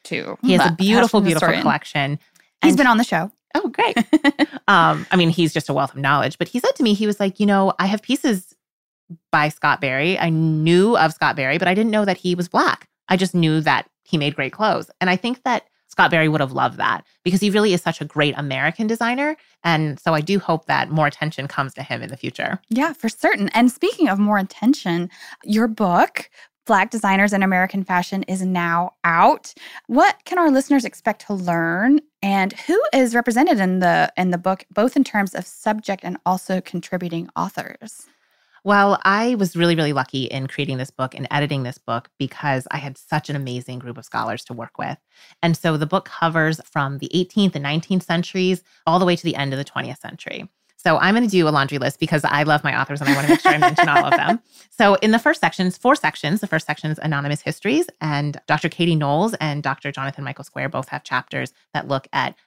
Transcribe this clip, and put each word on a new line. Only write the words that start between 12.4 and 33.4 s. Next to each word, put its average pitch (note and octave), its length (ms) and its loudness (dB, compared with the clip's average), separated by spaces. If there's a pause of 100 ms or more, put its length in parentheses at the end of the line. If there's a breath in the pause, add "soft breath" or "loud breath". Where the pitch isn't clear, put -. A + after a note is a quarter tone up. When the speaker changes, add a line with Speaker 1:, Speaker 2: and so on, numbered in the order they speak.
Speaker 2:
Black. - 400 -2 (200)
I F#3 100 2
just F#3 160 -2
knew D#3+ 280 2
that C#3+ 280 0 (140)
he - 160 -4
made D3 160 -2
great C3+ 180 -6
clothes." G3+ 380 -2 (100)
And F3+ 80 0
I F#3 60 2
think A#3+ 260 -6
that B3 240 -2 (220)
Scott F3 240 2
Berry D#3+ 180 4
would D3+ 100 2
have C3+ 120 -2
loved C3 260 -2
that G2+ 260 -4 (200)
because F3+ 180 2
he G#3 80 2
really G#3 240 2
is F3 80 0
such - 180 -4
a D3 60 -10
great D3 320 -2
American C#3+ 480 -4
designer. B3 500 -2 (280 soft breath)
And D#3 360 0
so E3 140 0
I D3+ 80 2
do F#3+ 160 -2
hope E3 300 -4
that C3+ 240 -2
more D3+ 160 2
attention C#3+ 400 -6
comes C3+ 260 -6
to C3 80 -12
him A#2+ 220 -8
in A#2 60 -12
the C3 80 -14
future. - 420 -6 (100)
Speaker 1:
Yeah, C#4 240 -2
for - 160 -6
certain. D4+ 460 -2
And A#3+ 160 4
speaking F#4 360 0
of G3 120 0
more G#3 180 2
attention, F#3+ 720 -2 (340 loud breath)
your A3 240 0
book, G#3+ 600 0 (380 soft breath)
Black G3+ 240 2
Designers G3+ 420 2
in G3 80 2
American F#3+ 420 0
Fashion, F#3 400 -2
is F#3 200 -6
now F3 500 -2 (100)
out. F3 520 2 (320 loud breath)
What D#4+ 380 2
can F#4 120 -6
our E4 140 4
listeners C4+ 340 2
expect - 400 -6
to G#3 80 -6
learn? F3+ 680 0 (200)
And G3 300 0
who F#4 300 -2 (120)
is B3+ 220 2
represented A#3+ 440 2